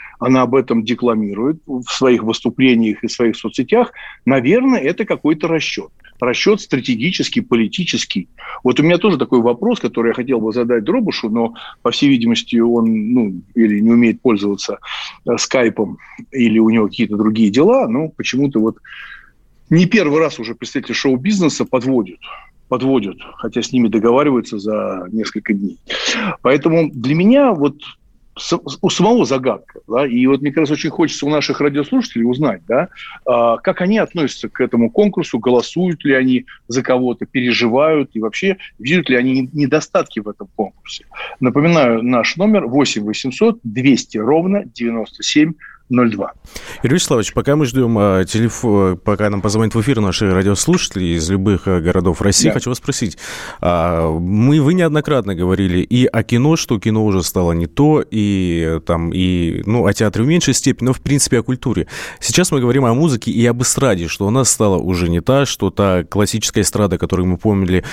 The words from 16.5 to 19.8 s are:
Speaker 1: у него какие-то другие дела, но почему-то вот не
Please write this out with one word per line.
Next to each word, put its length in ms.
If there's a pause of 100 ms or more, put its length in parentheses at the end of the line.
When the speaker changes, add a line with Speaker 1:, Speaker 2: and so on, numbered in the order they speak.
Speaker 1:
у 100
него 160
какие-то 300
другие 340
дела, 380
но 200
почему-то 520
вот 160 (920)
не 180